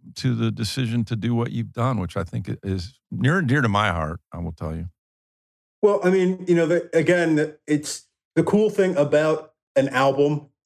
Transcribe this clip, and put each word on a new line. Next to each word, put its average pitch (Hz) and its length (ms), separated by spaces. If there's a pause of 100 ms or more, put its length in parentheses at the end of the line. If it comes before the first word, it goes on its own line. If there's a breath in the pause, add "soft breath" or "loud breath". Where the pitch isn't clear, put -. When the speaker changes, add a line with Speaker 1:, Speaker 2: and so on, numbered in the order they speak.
(160)
Speaker 1:
to 127 180
the 113 160
decision 113 560
to 120 100
do 117 200
what 117 160
you've 110 200
done, 120 280
which 90 180
I 95 60
think 87 260 (140)
is 95 360 (120)
near 143 260
and 175 100
dear 139 140
to 117 80
my 104 220
heart, 82 300 (120)
I 90 60
will 85 140
tell 80 220
you? 85 140 (920)
Speaker 2:
Well, 202 200
I 180 60
mean, 185 380
you 175 80
know, 165 100
the, 170 320
again, 165 380
the, 151 320
it's - 400 (280)
the 165 80
cool 208 280
thing 185 260
about 151 560 (220)
an 135 140
album 143 600 (160)